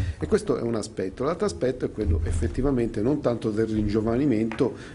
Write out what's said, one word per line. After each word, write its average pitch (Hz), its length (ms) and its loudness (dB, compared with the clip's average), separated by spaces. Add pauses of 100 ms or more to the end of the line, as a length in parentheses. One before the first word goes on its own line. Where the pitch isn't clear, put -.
(180)
E 151 80 -4
questo 147 300 2
è - 60 -4
un 117 120 0
aspetto. 101 500 -4
L'altro 175 220 0
aspetto 127 380 -2
è - 80 -4
quello 87 320 0
effettivamente 120 760 0
non 139 200 2
tanto 117 300 0
del 107 160 2
ringiovanimento, 110 1080 2 (200)